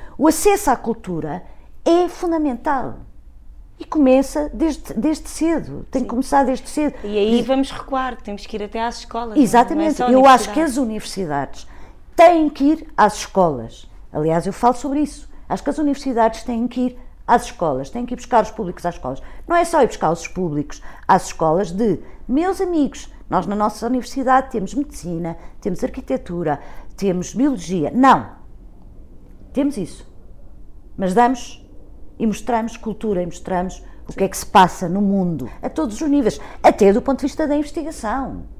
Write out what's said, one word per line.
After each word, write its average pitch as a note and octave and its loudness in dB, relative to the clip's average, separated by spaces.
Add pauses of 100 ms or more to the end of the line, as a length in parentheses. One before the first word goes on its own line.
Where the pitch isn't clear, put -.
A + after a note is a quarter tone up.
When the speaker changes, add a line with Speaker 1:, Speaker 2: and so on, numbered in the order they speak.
(180)
Speaker 1:
o D4 4
acesso F#4+ 4
à A#3+ 4
cultura F3 -6 (420)
é E4+ 4
fundamental. D4 -2 (840)
E E4 -14
começa C#4 4
desde, C4+ -2
desde D4 -2
cedo, D4+ -2
tem C4+ 0
Speaker 2:
Sim. B3 -2
Speaker 1:
que - -8
começar C4+ 2
desde B3+ -2
cedo. D4+ -2
Speaker 2:
E G#3 -2
aí A3 4
Speaker 1:
Por A#3+ -4
Speaker 2:
vamos C4+ 0
recuar, C4 -6
temos G3+ -10
que - -10
ir G3+ -6
até G#3 -6
às A#3 -4
escolas, - -8
não G#3+ -4
é? - 4
Speaker 1:
Exatamente, C4+ 4
Speaker 2:
Não B3 2
é - 2
só - -
a A#3+ 6
Speaker 1:
eu C4 8
acho A#3 8
que D4+ 0
Speaker 2:
universidade. D#4+ 2
Speaker 1:
as A3+ -2
universidades F#3+ -4 (480)
têm E4 8
que C#4 -4
ir D#4 4
às G#3 4
escolas. C#3 -2 (240)
Aliás, D#3+ 0
eu G3 -4
falo B3+ 2
sobre D4 -2
isso. - -6 (220)
Acho - -4
que - -4
as - -4
universidades A#3 0
têm A#3+ -4
que B3 -4
ir B3 -2 (280)
às A#3+ 4
escolas, C#3 -2
têm A#3+ -8
que A#3 -6
ir - -8
buscar A3 2
os - -6
públicos F3+ -6
às F3 -4
escolas. - -8 (260)
Não E4+ 2
é E4+ 4
só E4+ 2
ir A3+ 6
buscar - 0
os E3 -4
públicos D3 -4 (260)
às F#3 4
escolas E3 0
de, F#3+ 0 (280)
meus F4+ 0
amigos, E4+ -2 (200)
nós E3+ 0
na G3+ -2
nossa G#3 -2
universidade B3+ 0
temos F#3+ -4
medicina, E3+ -6 (240)
temos - -4
arquitetura, E3+ -4 (360)
temos F3+ -2
biologia. F#3 0
Não! A3+ 6 (1200)
Temos C#4 0
isso. - -8 (920)
Mas F#3 0
damos A#3+ 2 (560)
e A#3 0
mostramos A3+ -2
cultura G#3 -4
e F3 -2
mostramos F3+ -6 (240)
o - -10
que - -2
é F#3+ 2
que F#3 -6
se - -8
passa F#3 4
no F#3+ 0
mundo, F3 0 (140)
a - -2
todos B3+ -4
os D#4+ -2
níveis, C#4+ 2 (220)
até G3 6
do A#3+ 2
ponto C4+ -2
de - -4
vista D4+ -2
da C#4+ 2
investigação. C#4+ -4 (160)